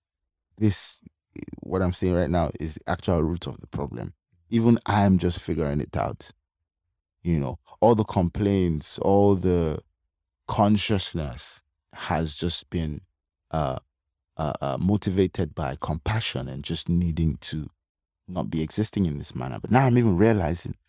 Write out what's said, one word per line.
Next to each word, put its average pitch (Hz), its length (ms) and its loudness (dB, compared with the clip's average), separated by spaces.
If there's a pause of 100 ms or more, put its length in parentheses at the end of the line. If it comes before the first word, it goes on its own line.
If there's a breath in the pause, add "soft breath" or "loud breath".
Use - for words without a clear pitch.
(580)
this, - 440 0 (580)
what 92 220 -2
I'm 90 100 2
saying 90 240 0
right 85 140 2
now 85 300 0
is 78 160 -6
the - 140 -8
actual 87 320 0
root 80 260 -2
of 65 120 -10
the - 80 -18
problem. - 460 -8 (360)
Even 117 360 4
I'm 101 320 6
just 85 240 0
figuring 76 400 -2
it - 160 -6
out. - 340 -6 (920)
You 85 200 0
know, 65 180 -6 (220 soft breath)
all 117 140 8
the 107 100 2
complaints, 92 920 0
all 101 360 4
the 87 440 0 (840)
consciousness 95 1000 0 (320)
has 80 420 -2
just - 340 -4
been, 78 320 -4 (500)
uh, 73 280 -2 (580)
uh, 78 240 -2
uh, 67 180 -4
motivated 95 760 0
by 73 260 -4
compassion 78 680 -4
and 67 160 -10
just - 260 -6
needing 85 520 0
to - 280 -8 (580)
not 90 220 -6
be 80 120 -2
existing 98 440 -2
in 73 120 -2
this - 180 -10
manner. 64 260 -8
But - 100 -6
now 131 140 6
I'm 123 120 6
even 113 200 4
realizing 87 580 2 (140)